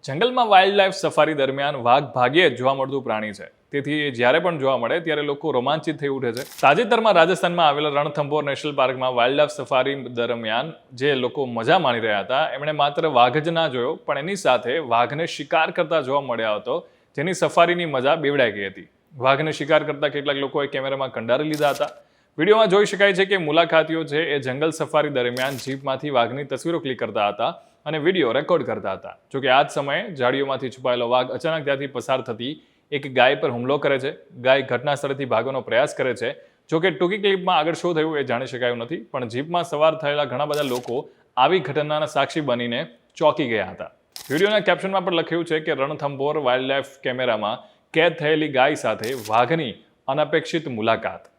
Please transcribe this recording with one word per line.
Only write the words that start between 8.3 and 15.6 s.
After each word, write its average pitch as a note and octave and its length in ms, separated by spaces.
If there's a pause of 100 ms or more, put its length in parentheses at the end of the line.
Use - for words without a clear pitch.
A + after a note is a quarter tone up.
નેશનલ C#3+ 320
પાર્કમાં B2+ 400
વાઇલ્ડલાઇફ C#3+ 380
સફારી C#3 380 (240)
દરમિયાન A#2 540 (280)
જે C#3+ 140
લોકો B2+ 300 (120)
મજા B2 280
માણી A#2+ 220
રહ્યા G#2 180
હતા, C3 160 (140)
એમણે D3 260
માત્ર D3 280 (100)
વાઘ B2 260
જ E3+ 140
ના E3 160
જોયો, B2+ 180 (140)
પણ C#3+ 160
એની F#3+ 220
સાથે B2+ 340 (160)
વાઘને B2 300 (100)
શિકાર D#3 360